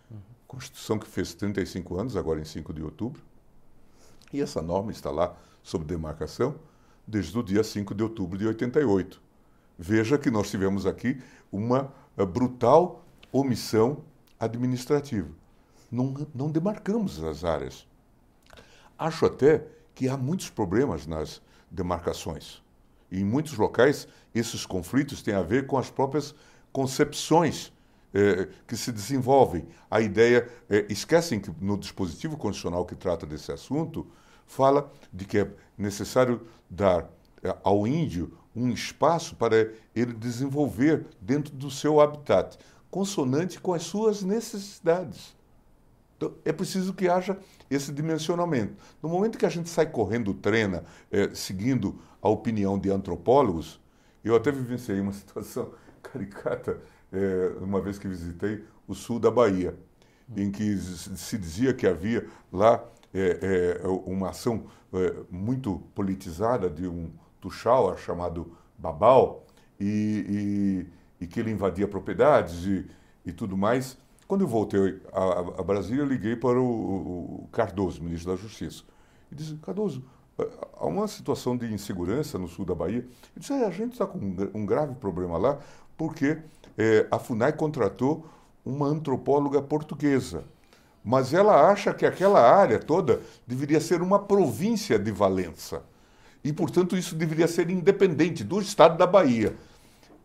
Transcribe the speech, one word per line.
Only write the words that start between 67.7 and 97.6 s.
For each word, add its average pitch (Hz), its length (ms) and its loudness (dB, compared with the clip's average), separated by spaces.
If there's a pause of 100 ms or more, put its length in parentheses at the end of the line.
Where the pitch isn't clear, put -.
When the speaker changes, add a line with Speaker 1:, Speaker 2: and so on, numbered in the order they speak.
Speaker 2:
chamado 87 580 -6 (220)
Babau, 98 680 4 (340)
e, 101 1040 0 (340)
e, - 40 -10
e 85 40 -6
que 101 120 -6
ele 110 100 -2
invadia 98 380 0
propriedades 90 800 0
e, 95 200 0 (400)
e 92 60 -8
tudo 95 260 -6
mais. 123 400 0 (300)
Quando 196 140 0
eu 180 60 2
voltei 98 540 0 (100)
a, 95 100 -2
a, 90 180 2
a 90 240 -6
Brasília, 101 380 -2
eu 143 60 0
liguei 113 280 -2
para 123 240 2
o, 131 40 2
o, 95 800 -4
o - 80 -18
Cardoso, 92 500 -2
ministro 85 300 -6
da 92 100 -4
Justiça, 104 420 -12 (480)
e - 40 -14
disse, 156 200 -10
"Cardoso, 175 480 -6 (720)
há - 80 -6
uma 185 220 -2
situação 127 500 -4
de 117 160 -6
insegurança 101 640 -4
no 92 100 -6
sul 92 160 -10
da 87 120 -2
Bahia." 87 240 -2
Ele 120 100 -8 (280)
disse, 226 160 -8
"É, 262 120 0
a 190 60 0
gente 226 260 -6
tá 202 80 -2
com 180 140 -8
um 98 160 -4
gra-, 98 180 -2
um 104 120 -4
grave 127 300 0
problema 90 420 -4
lá, 98 220 0 (380)
porque, 156 400 -2 (400)
eh, 110 340 6
a 113 80 2
funai 123 340 0
contratou 151 720 -2 (380)
uma 139 240 -2
antropóloga 143 720 0
portuguesa, 139 800 -2 (600)
mas 123 300 2
ela 180 360 8
acha 202 220 2
que - 140 0
aquela 180 340 4
área 139 400 8
toda 147 420 2 (240)
deveria 143 360 0
ser 165 200 0
uma 190 180 4
província 196 800 2
de 101 140 -2
Valença. 95 720 -2 (600)
E, 147 80 -2
portanto, 180 460 0
isso 175 160 -4
deveria 160 340 2
ser 170 220 0